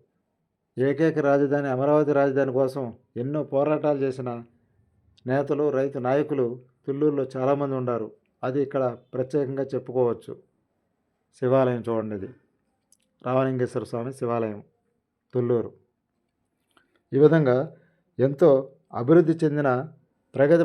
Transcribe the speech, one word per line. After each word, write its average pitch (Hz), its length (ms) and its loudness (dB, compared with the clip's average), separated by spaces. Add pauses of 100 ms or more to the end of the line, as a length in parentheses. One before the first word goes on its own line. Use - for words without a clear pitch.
(880)
ఏకైక 156 320 0 (100)
రాజధాని, 143 460 2
అమరావతి 147 440 2
రాజధాని 139 400 2
కోసం 135 260 -2 (380)
ఎన్నో 147 180 -4 (120)
పోరాటాలు 147 520 0
చేసిన 127 260 -6 (1000)
నేతలు, 143 340 0 (140)
రైతు 139 280 -2
నాయకులు 139 400 0 (400)
తుళ్ళూరులో 139 380 0 (100)
చాలామంది 135 460 0
ఉన్నారు. 120 280 -4 (380)
అది 131 200 -4
ఇక్కడ 135 180 -2 (300)
ప్రత్యేకంగా 135 500 -4 (100)
చెప్పుకోవచ్చు. 120 580 -2 (1040)
శివాలయం 127 500 2
చూడండి, 110 320 -4
ఇది 95 100 -12 (960)
రామలింగేశ్వర 127 640 -2
స్వామి 120 300 -8
శివాలయం 113 400 -4 (760)
తుళ్ళూరు. 120 360 0 (1400)
ఈ 131 120 0
విధంగా 143 320 6 (640)
ఎంతో 139 320 4 (500)
అభివృద్ధి 160 340 4 (100)
చెందిన, 147 260 0 (640)
ప్రగతి 156 300 4